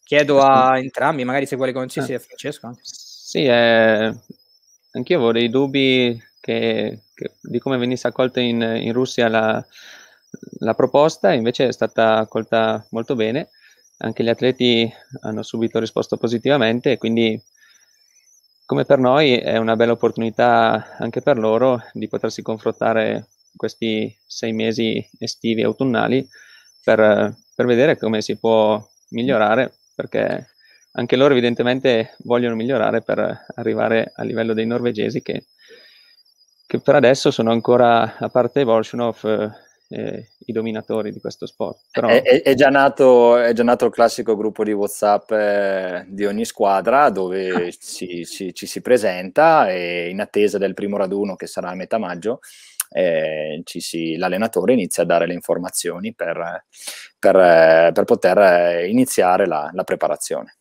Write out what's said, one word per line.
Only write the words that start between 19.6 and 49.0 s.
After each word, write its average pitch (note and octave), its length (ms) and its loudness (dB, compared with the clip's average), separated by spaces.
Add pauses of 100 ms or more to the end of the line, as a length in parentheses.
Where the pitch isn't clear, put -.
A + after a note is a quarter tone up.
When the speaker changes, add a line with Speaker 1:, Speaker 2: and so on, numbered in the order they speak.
Speaker 2:
bella A#2 180 2
opportunità A2+ 1040 0
anche A#2 240 -6
per C#3 160 0
loro A2+ 440 0 (120)
di G#2+ 140 -10
potersi A2+ 340 -6
confrontare A2 840 -4 (280)
questi A2 580 -6 (120)
sei - 260 -8
mesi A2 560 -4 (120)
estivi A2+ 420 -4
e A2+ 40 0
autunnali A#2 640 -2 (560)
per, G#2+ 500 4 (220)
per B2 100 -2
vedere B2 320 2
come A2 240 -4
si G#2+ 160 -6
può G#2+ 480 2 (240)
migliorare, A#2 640 0 (220)
perché - 520 -6 (460)
anche A#2+ 220 -2
loro C#3+ 180 4
evidentemente B2 920 0
vogliono A#2+ 320 -2
migliorare A2+ 460 -2
per - 440 -4 (100)
arrivare A2+ 600 -2
a A#2 80 -10
livello A2+ 300 -4
dei A2 120 -2
norvegesi A#2 560 -4
che, - 240 -10 (1200)
che - 140 -6
per - 160 4
adesso C3+ 360 4
sono A#2 200 0
ancora, A#2 640 2
a A2+ 120 -8
parte B2+ 340 0
Bolsjunov, A2 880 -2 (380)
eh, G#2+ 380 -10 (180)
i A#2 60 -12
dominatori A2 600 -6
di G2+ 80 -16
questo - 260 -12
sport. - 360 -10 (100)
Però A#2+ 160 -2
Speaker 3:
È, A#2 160 4
è, B2+ 180 4
è C#3 140 2
già C3+ 140 4
nato, C3 680 6
è A#2+ 160 2
già A#2 100 0
nato A#2+ 220 2
il G#2+ 60 0
classico A2+ 440 0
gruppo G#2+ 280 -4
di G#2+ 80 -2
WhatsApp, G#2 600 -2
eh, G2 760 -2
di G2 180 -6
ogni G#2 200 -4
squadra B2 640 2
dove F#2 380 -4 (180)
Speaker 2:
Ah. F2 100 -10
Speaker 3:
si, F2 460 -12
si, F#2 300 -12
ci - 120 -14
si F#2 160 -12
presenta A2 880 2